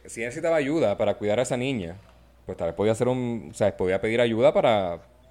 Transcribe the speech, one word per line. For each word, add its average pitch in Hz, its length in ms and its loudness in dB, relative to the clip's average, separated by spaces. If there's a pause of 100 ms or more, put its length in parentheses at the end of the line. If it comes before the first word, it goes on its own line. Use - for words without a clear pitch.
si - 140 -12
necesitaba 156 360 -2
ayuda 135 400 2
para 104 200 0
cuidar 104 240 0
a - 20 2
esa 127 140 -2
niña, 117 400 -4 (500)
pues 92 100 -10
tal 85 120 -2
vez 82 80 -6
podía 107 160 2
hacer 120 160 0
un, 120 420 -4
o - 40 -18
sea, 101 220 0
podía 95 240 0
pedir 113 200 0
ayuda 120 340 4
para, 104 480 0 (280)